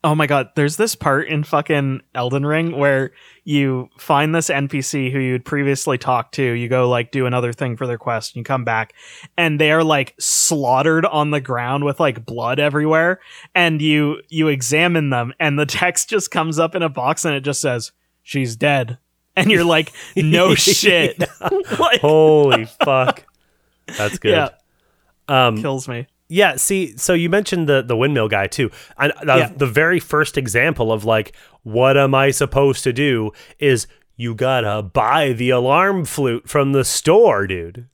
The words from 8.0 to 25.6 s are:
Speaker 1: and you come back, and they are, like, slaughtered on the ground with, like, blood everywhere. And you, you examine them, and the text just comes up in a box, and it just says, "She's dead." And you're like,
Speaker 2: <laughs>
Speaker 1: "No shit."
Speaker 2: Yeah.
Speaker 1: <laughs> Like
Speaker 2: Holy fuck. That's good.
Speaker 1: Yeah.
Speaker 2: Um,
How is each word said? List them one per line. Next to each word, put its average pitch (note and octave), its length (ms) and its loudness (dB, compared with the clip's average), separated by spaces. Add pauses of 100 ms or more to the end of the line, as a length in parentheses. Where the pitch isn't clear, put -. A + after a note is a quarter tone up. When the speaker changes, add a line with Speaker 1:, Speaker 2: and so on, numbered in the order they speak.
Speaker 1:
and A#2+ 60 -10
you A2+ 40 -10
come B2+ 200 -2
back, A2+ 280 -2 (460)
and D#3 200 0
they D3+ 140 4
are, D#3+ 100 4
like, D3 380 0
slaughtered D3+ 840 0
on D3+ 240 0
the D3 100 -2
ground B2+ 440 -4
with, C#3+ 140 -2
like, A#2 280 -2
blood A#2+ 340 -4
everywhere. D#3 600 0 (340)
And E3 260 2
you, D3+ 480 0
you D#3 200 0
examine D3+ 600 0
them, B2 320 -2
and D3 180 0
the D3+ 60 0
text - 460 -2
just G3+ 200 -4
comes D#3+ 280 -2
up E3 160 0
in F3+ 80 -2
a D#3+ 80 -2
box, C3+ 340 -4
and D#3 100 -2
it C#3 60 -6
just C#3 220 -6
says, B2 300 -4 (300)
"She's C3 320 -4
dead." B2+ 440 -2 (360)
And F#3 160 2
you're F3 140 4
like, E3 280 2 (120)
Speaker 2:
<laughs> - 100 -20
Speaker 1:
"No E3+ 400 4
shit." F3+ 640 2
Speaker 2:
Yeah. F3 80 -2 (140)
Speaker 1:
<laughs> F#4+ 380 -4
Like - 240 2
Speaker 2:
Holy D3 640 4
fuck. C3 580 0 (720)
That's G#2 220 -4
good. G#3 140 0
Speaker 1:
Yeah. D3+ 160 0 (960)
Speaker 2:
Um, A2+ 160 0